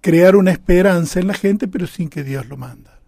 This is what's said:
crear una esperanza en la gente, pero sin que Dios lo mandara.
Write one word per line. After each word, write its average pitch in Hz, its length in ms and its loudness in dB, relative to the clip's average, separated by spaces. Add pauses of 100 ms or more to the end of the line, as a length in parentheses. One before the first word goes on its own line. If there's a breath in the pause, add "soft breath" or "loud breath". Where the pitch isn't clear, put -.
crear 175 340 4
una 190 160 4
esperanza 180 680 0
en 180 60 -2
la 196 80 -4
gente, 202 340 -4
pero 180 180 -8
sin 160 220 -10
que 147 160 -12
Dios 135 240 -10
lo 139 80 -18
mandara. 127 520 -20